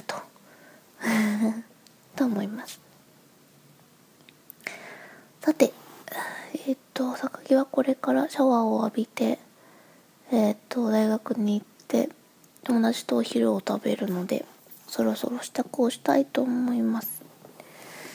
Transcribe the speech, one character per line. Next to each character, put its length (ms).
と。 100
<laughs> 1160
と 80
思 180
い 60
ま 180
す。 140
さ 100
て、 200
え 180
ー 40
っ 20
と、 200
榊 400
は 120
こ 160
れ 120
か 180
ら 180
シ 80
ャ 60
ワ 160
ー 20
を 220
浴 120
び 100
て、 320
え 200
ー 20
っ 20
と、 220
大 180
学 260
に 260
行 20
っ 40
て、 200
友 180
達 240
と 120
お 60
昼 300
を 80
食 240
べ 100
る 140
の 160
で、 220
そ 160
ろ 100
そ 140
ろ 140
支 100
度 300
を 80
し 100
た 160
い 80
と 160
思 320
い 80
ま 220
す。 200